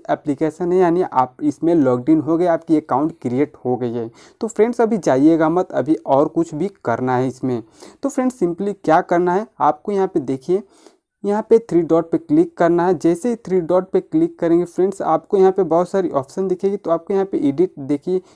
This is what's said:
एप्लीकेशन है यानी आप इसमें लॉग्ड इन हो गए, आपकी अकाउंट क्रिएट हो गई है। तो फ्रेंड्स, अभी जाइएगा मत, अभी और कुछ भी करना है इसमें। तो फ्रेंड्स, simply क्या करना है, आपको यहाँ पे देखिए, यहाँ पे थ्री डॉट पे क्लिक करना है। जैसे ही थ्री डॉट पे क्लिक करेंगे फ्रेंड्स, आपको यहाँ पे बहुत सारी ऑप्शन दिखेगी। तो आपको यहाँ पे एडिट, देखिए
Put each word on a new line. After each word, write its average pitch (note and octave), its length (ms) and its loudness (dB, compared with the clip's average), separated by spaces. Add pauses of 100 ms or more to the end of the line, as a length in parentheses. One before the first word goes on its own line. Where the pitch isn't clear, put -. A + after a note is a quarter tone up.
एप्लीकेशन D3+ 600 -4
है F#3 80 2
यानी F3 240 2
आप - 400 -2
इसमें D#3 320 0
लॉग्ड B2+ 340 2
इन D#3+ 120 4
हो D#3+ 160 -2
गए, F3 100 0
आपकी E3 300 0
अकाउंट D3+ 440 -2
क्रिएट C3 440 -2
हो B2 120 0
गई A#2+ 160 -6
है। A#2 160 -6 (320)
तो A#3 60 -4
फ्रेंड्स, A3+ 340 0
अभी A3 180 2
जाइएगा D#3 500 4
मत, F3+ 220 -2
अभी C3 260 0
और C#3+ 320 2
कुछ E3 260 -4
भी F3+ 160 -4 (140)
करना B2 300 -2
है B2+ 120 0
इसमें। B2 340 -4 (420)
तो C#4 60 -4
फ्रेंड्स, B3+ 300 -4
simply F#3+ 360 -4
क्या D#3+ 260 2
करना F3 320 0
है, G#3 140 -2 (120)
आपको D3+ 320 -2
यहाँ F#3+ 160 0
पे F#3 140 -4
देखिए, C3+ 420 -4 (600)
यहाँ G3+ 200 -2
पे A3+ 180 4
थ्री E3+ 200 0
डॉट E3 300 0
पे E3+ 60 0
क्लिक D#3+ 400 0
करना E3+ 280 2
है। F#3 100 2
जैसे E3+ 340 0
ही A#3 80 -2
थ्री F#3 240 -2
डॉट F3+ 300 0
पे F#3+ 100 0
क्लिक E3 380 -2
करेंगे E3+ 260 2
फ्रेंड्स, F#3 380 -2
आपको D#3+ 340 0
यहाँ F#3+ 140 6
पे F#3+ 140 0
बहुत E3+ 240 0
सारी F#3 220 -2
ऑप्शन D3 360 -4
दिखेगी। G3 300 -2
तो E3 140 -6
आपको E3 220 -2
यहाँ G3 120 0
पे G3 140 -6
एडिट, C#3+ 400 0
देखिए D3 420 -4 (140)